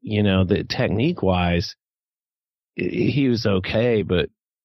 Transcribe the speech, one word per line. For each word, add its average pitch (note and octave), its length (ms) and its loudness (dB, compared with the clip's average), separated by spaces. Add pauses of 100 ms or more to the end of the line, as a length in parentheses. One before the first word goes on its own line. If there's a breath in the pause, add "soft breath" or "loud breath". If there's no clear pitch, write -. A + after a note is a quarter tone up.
you G#2 200 0
know, F#2+ 220 4
the F2+ 200 0
technique-wise, F#2 1120 0 (960)
he - 540 -2
was A#2 180 0
okay, G#2+ 560 0
but F2 260 0 (360)